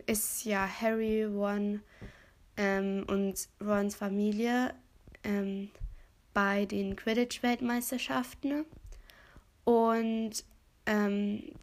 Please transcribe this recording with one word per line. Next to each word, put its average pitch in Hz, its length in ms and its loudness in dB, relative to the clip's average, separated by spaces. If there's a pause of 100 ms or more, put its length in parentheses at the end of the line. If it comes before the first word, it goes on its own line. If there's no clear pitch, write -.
ist - 380 -2
ja 196 240 0 (120)
Harry, 220 440 2
Ron, 202 580 0 (760)
ähm, 196 500 0
und 196 400 -2 (120)
Rons 202 360 0
Familie, 214 800 0 (500)
ähm, 196 460 -2 (640)
bei 202 320 4
den 196 280 -2
Quidditch-Weltmeisterschaften. 247 1700 0 (1000)
Und, 226 800 4 (400)
ähm, 208 680 2 (100)